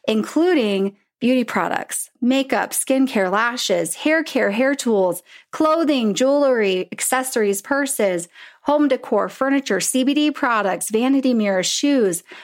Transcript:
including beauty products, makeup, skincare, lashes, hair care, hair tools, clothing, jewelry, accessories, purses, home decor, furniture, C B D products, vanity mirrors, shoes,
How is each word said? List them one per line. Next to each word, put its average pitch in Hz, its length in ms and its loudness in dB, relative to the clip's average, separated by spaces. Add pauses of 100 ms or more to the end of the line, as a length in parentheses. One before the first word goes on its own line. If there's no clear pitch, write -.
including 220 880 2 (260)
beauty 247 240 2
products, - 640 -4 (120)
makeup, 254 500 0
skincare, 254 600 0
lashes, 208 640 -2
hair 311 260 0
care, 220 300 0
hair 262 240 0
tools, 190 480 0 (280)
clothing, 302 600 2
jewelry, 240 800 2
accessories, 220 720 -2
purses, 214 640 -2 (360)
home 294 260 2
decor, 214 400 -2
furniture, 269 500 -2
C 254 240 0
B 277 100 2
D 302 160 0
products, 214 600 -2
vanity 254 440 0
mirrors, 196 340 0
shoes, 247 540 0 (220)